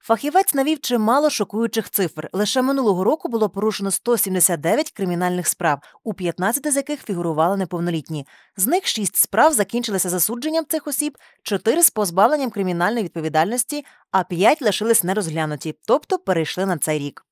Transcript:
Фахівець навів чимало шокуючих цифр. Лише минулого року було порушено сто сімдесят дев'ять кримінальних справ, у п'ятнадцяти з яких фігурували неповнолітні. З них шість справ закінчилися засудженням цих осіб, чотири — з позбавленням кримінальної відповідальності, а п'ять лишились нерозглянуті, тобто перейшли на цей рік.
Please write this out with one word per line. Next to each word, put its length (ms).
Фахівець 480
навів 260
чимало 500
шокуючих 600
цифр. 420
Лише 300
минулого 420
року 240
було 200
порушено 420
сто 260
сімдесят 440
дев'ять 300
кримінальних 560
справ, 320
у 100
п'ятнадцяти 560
з 60
яких 280
фігурували 520
неповнолітні. 720
З 100
них 200
шість 300
справ 360
закінчилися 560
засудженням 600
цих 180
осіб, 320
чотири — 400
з 80
позбавленням 600
кримінальної 540
відповідальності, 800
а 140
п'ять 380
лишились 420
нерозглянуті, 720
тобто 320
перейшли 480
на 120
цей 200
рік. 340